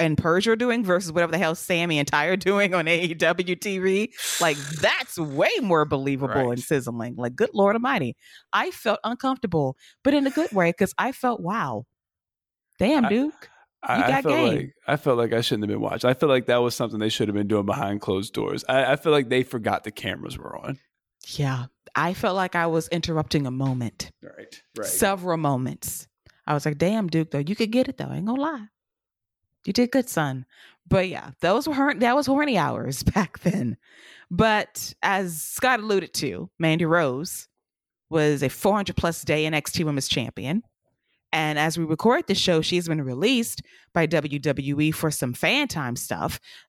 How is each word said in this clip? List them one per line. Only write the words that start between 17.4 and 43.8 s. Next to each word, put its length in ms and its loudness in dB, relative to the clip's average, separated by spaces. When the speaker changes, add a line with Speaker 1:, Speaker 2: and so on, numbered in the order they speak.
Speaker 2:
doing 180 2
behind 340 -2
closed 320 -2
doors. 360 -4
I, 240 2
I 40 4
feel 160 0
like 160 2
they 140 2
forgot 420 -2
the 60 -8
cameras 480 -8
were 180 -12
on. 220 -8
Speaker 1:
Yeah. 400 -4
I 200 0
felt 220 0
like 180 -2
I 120 2
was 220 0
interrupting 580 -2
a 40 -4
moment. 600 -4
Speaker 2:
Right, 400 -20
right. 80 -6
Speaker 1:
Several 500 0
moments. 720 -4
I 80 0
was 100 -2
like, 140 -2
"Damn, 300 0
Duke, 240 0
though. 60 -2
You 180 -2
could 160 0
get 160 2
it, 100 -10
though. 80 -6
I 100 -8
ain't 100 -4
gonna 140 -2
lie. 260 -6
You 60 -4
did 180 4
good, 180 0
son." 380 -2
But 200 4
yeah, 220 -10
those 280 2
were 60 -2
hor-, 200 2
that 220 4
was 100 2
horny 320 2
hours 440 -2
<laughs> 120 0
back 260 0
then. 360 0
But 720 0
as 400 -2
Scott 380 0
alluded 340 0
to, 440 -4
Mandy 260 2
Rose 640 0
was 320 2
a 60 2
four 280 0
hundred 200 -4
plus 280 -2
day 220 2
N 80 0
X 180 -2
T 120 -2
Women's 240 -2
Champion. 540 -4
And 240 0
as 200 0
we 80 -2
record 400 2
this 100 0
show, 240 2
she's 280 -2
been 120 -2
released 640 -2